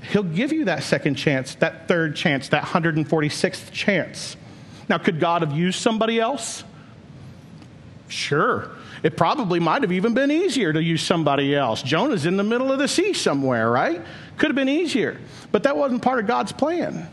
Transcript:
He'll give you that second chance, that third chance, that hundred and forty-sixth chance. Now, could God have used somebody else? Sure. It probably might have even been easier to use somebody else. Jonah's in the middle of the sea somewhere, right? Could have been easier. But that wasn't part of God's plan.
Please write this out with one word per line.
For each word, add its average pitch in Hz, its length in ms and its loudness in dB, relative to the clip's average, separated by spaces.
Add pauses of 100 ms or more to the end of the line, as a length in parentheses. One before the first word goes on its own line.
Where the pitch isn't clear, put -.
(100)
He'll 202 140 2
give 180 280 -2
you 320 120 0
that 156 180 -2
second 147 320 0
chance, 131 420 -2
that - 300 -2
third 165 300 0
chance, 139 320 0
that 147 160 2
hundred 165 320 2
and 156 120 0
forty-sixth - 640 0
chance. - 640 -2 (520)
Now, 180 100 2
could 165 220 0
God 170 220 2
have 151 100 -2
used 175 260 0
somebody 226 400 2
else? - 460 -4 (1400)
Sure. 160 640 -2 (320)
It - 120 0
probably 180 440 2
might 170 220 2
have 180 100 0
even 185 200 2
been 269 200 2
easier 269 400 2
to 160 100 2
use 165 220 0
somebody 143 500 2
else. 127 300 2
Jonah's 160 420 2
in 185 100 2
the 202 60 2
middle 247 300 0
of 269 80 0
the 285 80 2
sea 359 240 2
somewhere, 131 580 2
right? 196 320 2 (360)
Could 302 100 4
have 277 80 0
been 269 120 2
easier. 269 520 0 (320)
But 262 100 2
that 277 140 2
wasn't 269 260 0
part 262 160 2
of 214 80 -2
God's 240 240 0
plan. 285 640 -2